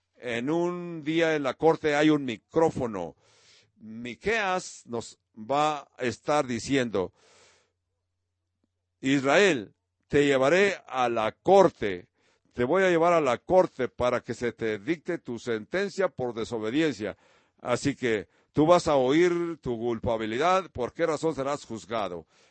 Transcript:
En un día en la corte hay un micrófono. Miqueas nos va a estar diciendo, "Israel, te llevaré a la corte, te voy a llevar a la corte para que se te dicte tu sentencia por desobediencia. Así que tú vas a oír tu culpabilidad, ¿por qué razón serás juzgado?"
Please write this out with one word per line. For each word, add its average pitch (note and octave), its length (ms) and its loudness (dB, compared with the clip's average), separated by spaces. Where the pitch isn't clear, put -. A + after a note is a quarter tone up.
En A#2+ 320 -6
un E3+ 560 -4
día D#3+ 320 0
en C#3+ 60 -4
la B2+ 100 -2
corte D3+ 420 0
hay D3+ 140 4
un D3 160 2
micrófono. A#2 920 -2
Miqueas F3+ 1080 -6
nos A#2 320 -10
va C#3 440 -2
a - 80 -20
estar C#3 480 -2
diciendo, A#2 680 -2
"Israel, C#3 720 2
te D3 160 4
llevaré D3+ 600 4
a B2 240 -2
la A2 220 -2
corte, C#3 760 4
te A#2+ 100 -2
voy F3 180 2
a F#3 80 4
llevar E3+ 220 4
a E3 80 4
la B2 160 0
corte E3 520 2
para B2 340 -2
que B2 100 -10
se A#2 200 -4
te A2 260 -4
dicte D3+ 400 -6
tu A#2+ 200 -10
sentencia F3 720 -4
por B2 240 -6
desobediencia. A2 840 -4
Así B2 340 -2
que A2 320 -2
tú D3+ 120 4
vas E3+ 220 4
a D3 80 2
oír E3+ 640 2
tu A#2+ 180 -6
culpabilidad, A#2+ 920 -2
¿por A#2+ 240 -8
qué E3 100 -2
razón D#3+ 300 -2
serás C3+ 320 -6
juzgado?" F#2+ 600 -8